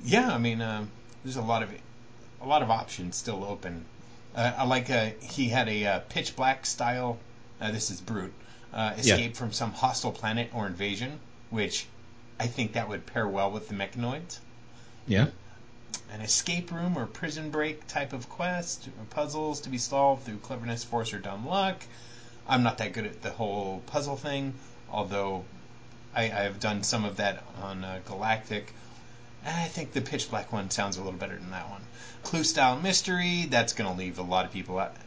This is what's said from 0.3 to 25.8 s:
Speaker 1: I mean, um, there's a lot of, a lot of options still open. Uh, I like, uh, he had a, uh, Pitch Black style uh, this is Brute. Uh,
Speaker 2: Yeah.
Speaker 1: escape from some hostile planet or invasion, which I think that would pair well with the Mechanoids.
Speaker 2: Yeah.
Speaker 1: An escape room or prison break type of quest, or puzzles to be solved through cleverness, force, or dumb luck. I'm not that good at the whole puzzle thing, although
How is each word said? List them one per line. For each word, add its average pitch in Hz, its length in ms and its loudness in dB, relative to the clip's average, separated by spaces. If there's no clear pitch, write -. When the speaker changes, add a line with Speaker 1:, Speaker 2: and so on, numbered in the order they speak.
Speaker 1:
I 151 60 4
mean, 117 240 4
um, 107 300 -2
there's 131 120 -6
a 131 40 0
lot 113 220 4
of, 101 80 -2
a 127 40 -8
lot 147 140 8
of 117 100 4
options 90 460 0
still 101 260 -2
open. 87 440 -6
Uh, 120 220 4
I 135 80 4
like, 127 240 4
uh, 110 220 4
he 131 260 2
had 117 220 4
a, 104 160 2
uh, 98 120 4
Pitch - 260 -2
Black 131 300 4
style 123 500 2
uh, 107 100 0
this 110 200 0
is 90 100 -6
Brute. 101 320 -4
Uh, 107 240 0
Speaker 2:
Yeah. 110 180 8
Speaker 1:
escape 117 220 4
from 117 160 -2
some 113 200 0
hostile 127 400 2
planet 117 420 0
or 110 120 0
invasion, 101 520 -2
which 104 360 0
I 123 80 0
think 120 280 0
that 113 140 0
would 101 180 -6
pair 113 200 0
well 98 240 4
with 104 180 -4
the 104 60 -4
Mechanoids. 120 640 -2
Speaker 2:
Yeah. 107 220 8
Speaker 1:
An 110 80 -8
escape 170 500 0
room 175 280 0
or 120 80 0
prison 156 440 -4
break 151 360 0
type 139 260 -2
of 123 160 -6
quest, 175 580 -2
or 110 80 -10
puzzles 151 560 0
to - 80 -8
be 127 80 0
solved 135 460 4
through 107 140 -6
cleverness, 117 460 -4
force, 113 280 0
or 104 60 -4
dumb 98 280 -6
luck. 190 360 2
I'm 127 140 8
not 120 160 4
that 104 140 -2
good 110 140 0
at - 160 -8
the 107 80 -4
whole 98 560 -2
puzzle 143 300 0
thing, 139 380 -2
although 98 540 0